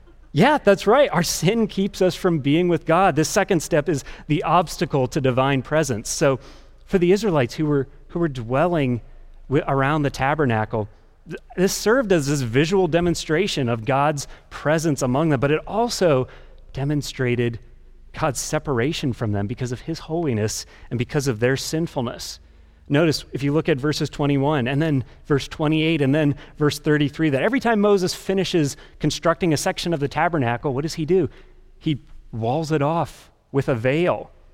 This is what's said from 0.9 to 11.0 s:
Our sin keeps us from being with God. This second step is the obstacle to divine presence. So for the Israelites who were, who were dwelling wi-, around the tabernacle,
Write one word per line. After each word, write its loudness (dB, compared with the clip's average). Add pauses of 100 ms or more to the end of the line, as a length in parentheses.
Our 0
sin 0
keeps -2
us 2
from 0
being 2
with 0
God. 4
This 2
second 2
step 0
is -2 (240)
the 0
obstacle 0
to -4
divine 2
presence. -2
So 0 (460)
for 0
the 4
Israelites 2
who -2
were, 0 (200)
who -6
were 0
dwelling 0 (480)
wi-, 0
around 2
the 0
tabernacle, 0 (380)